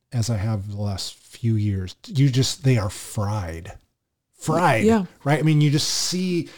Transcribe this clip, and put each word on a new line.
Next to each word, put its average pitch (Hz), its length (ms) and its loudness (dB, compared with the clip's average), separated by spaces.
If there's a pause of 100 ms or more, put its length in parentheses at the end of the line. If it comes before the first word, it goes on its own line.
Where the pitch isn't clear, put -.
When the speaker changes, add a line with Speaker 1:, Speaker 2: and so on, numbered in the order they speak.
(120)
Speaker 1:
as 113 160 -2
I 117 80 -2
have 104 340 -4
the 101 100 -8
last 101 340 -6
few - 420 -4
years. 98 400 -2 (100)
You 143 220 2
just, 127 360 -2
they 131 140 4
are 90 120 -2
fried. 98 840 -6 (600)
Fried. 147 500 2
Speaker 2:
Yeah. 214 200 4 (200)
Speaker 1:
Right? 143 140 4
I 131 40 -2
mean, 151 180 4
you 147 100 4
just 151 180 0
see, 180 680 -2